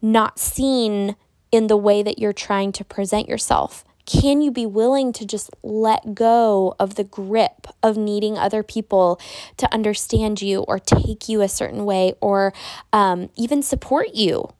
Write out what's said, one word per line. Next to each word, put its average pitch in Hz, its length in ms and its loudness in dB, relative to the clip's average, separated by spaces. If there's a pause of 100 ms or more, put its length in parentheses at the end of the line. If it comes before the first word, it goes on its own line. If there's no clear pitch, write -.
not 220 380 2
seen 220 760 0 (340)
in 226 160 4
the 214 100 4
way 208 280 4
that 208 160 -4
you're 208 120 0
trying 196 400 -2
to 196 120 -10
present 202 440 -4
yourself? - 560 -2 (220)
Can 285 360 2
you 285 100 0
be 233 140 -4
willing 240 480 2
to 226 100 -12
just 202 260 -8 (140)
let 220 500 -2
go 220 640 2
of 196 160 -2
the 214 80 -4
grip 196 640 -2 (160)
of 220 140 2
needing 208 420 -2
other 214 240 0
people 190 560 0 (380)
to - 180 -2
understand 214 680 -2
you 196 200 -2
or - 180 -2
take - 500 0
you 220 120 0
a 196 80 2
certain - 360 -6
way 190 360 2
or, 196 320 2 (400)
um, 190 420 2
even 262 260 0
support - 540 -2
you 170 440 0